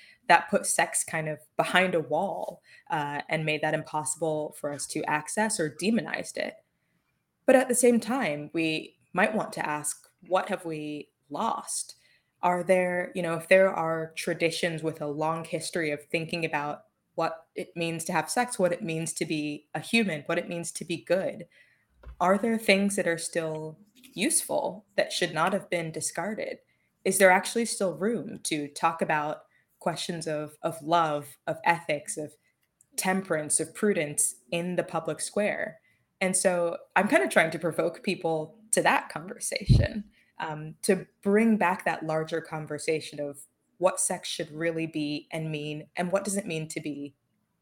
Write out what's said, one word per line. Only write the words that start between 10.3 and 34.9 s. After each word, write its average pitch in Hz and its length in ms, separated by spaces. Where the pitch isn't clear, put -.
have 185 160
we 151 440
lost? - 640
Are 180 200
there, 180 520
you 180 80
know, 165 120
if 160 140
there 190 220
are 160 460
traditions 165 640
with 156 180
a 151 60
long 156 380
history 165 460
of 147 140
thinking 165 400
about 147 380
what 160 400
it 180 220
means 165 280
to 180 80
have 156 160
sex, - 300
what 180 140
it - 100
means 160 320
to 175 100
be 151 500
a 156 60
human, 185 460
what 165 120
it - 100
means 170 240
to - 120
be 170 140
good, - 480
are 185 160
there 226 220
things 202 380
that 180 100
are 165 120
still 156 600
useful 180 920
that - 160
should 165 200
not 165 200
have - 180
been 160 220
discarded? 170 640
Is 190 140
there 190 120
actually 208 340
still 190 300
room 190 500
to 147 240
talk 170 320
about 151 420
questions 165 480
of, 151 360
of 160 200
love, 151 640
of 160 180
ethics, - 520
of 151 180
temperance, 180 640
of 156 140
prudence 170 640
in 175 260
the 170 60
public 160 380